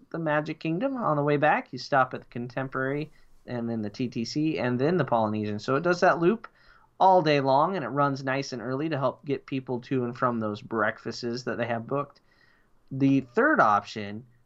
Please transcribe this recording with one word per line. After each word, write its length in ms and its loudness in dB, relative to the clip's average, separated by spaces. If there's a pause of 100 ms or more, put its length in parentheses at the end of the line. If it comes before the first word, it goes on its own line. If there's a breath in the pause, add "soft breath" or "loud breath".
(120)
the 80 -8
Magic 400 -2
Kingdom. 380 -2
On 200 0
the 60 0
way 140 2
back, 340 2
you 80 -10
stop 340 0
at 60 -10
the 80 -18
Contemporary, 840 -6 (340)
and 240 -6
then 120 -4
the 80 -4
T 180 -6
T 160 -6
C, 360 -2
and 200 0
then 160 2
the 80 2
Polynesian. 560 0
So 160 0
it 80 0
does 160 2
that 200 4
loop 280 2 (500 soft breath)
all 240 8
day 200 4
long, 340 4
and 80 -4
it 60 -6
runs 340 0
nice 300 -4
and 80 -8
early 260 -4
to 100 -2
help 280 -2
get 200 -4
people 360 -6
to 240 -2
and 120 -8
from 220 0
those 220 -4
breakfasts 800 -4
that 140 -4
they 80 -4
have 200 -6
booked. 360 -6 (720)
The 300 2 (140)
third 240 4
option 640 0 (220)